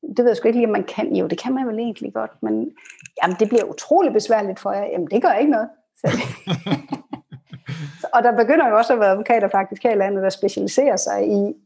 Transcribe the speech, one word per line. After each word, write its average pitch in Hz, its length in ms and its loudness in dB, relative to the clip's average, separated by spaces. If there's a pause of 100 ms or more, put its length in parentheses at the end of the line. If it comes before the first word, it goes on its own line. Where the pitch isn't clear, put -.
det 226 100 -6
ved 247 100 4
jeg 220 100 2
sgu - 100 0
ikke 233 120 2
lige, 233 80 2
om 214 40 0
man 202 120 -2
kan." - 320 -4
"Jo, 185 120 0
det 175 120 -4
kan 254 140 -4
man 262 140 -2
vel 220 120 -6
egentlig 226 340 -8
godt, 220 180 -6 (100)
men 220 300 -2 (520)
jamen, 180 160 0
det 214 100 2
bliver 226 140 2
utrolig 320 500 0
besværligt 208 460 0
for 196 120 -6
jer." 202 140 -4
"Jamen, 180 220 -6
det 220 140 0
gør 359 120 2
ikke 285 180 2
noget." 226 180 0 (280)
Så, - 100 -4 (2000)
<laughs> - 60 -8
og 247 100 4
der 233 140 4
begynder 254 320 4
jo 214 80 4
også 233 160 4
at 226 60 2
være 202 120 6
advokater 208 380 2
faktisk 196 340 -2
her 240 80 4
i 214 60 2
landet, 196 260 0
der 190 60 2
specialiserer 202 680 0
sig 202 360 -2
i 202 220 0 (120)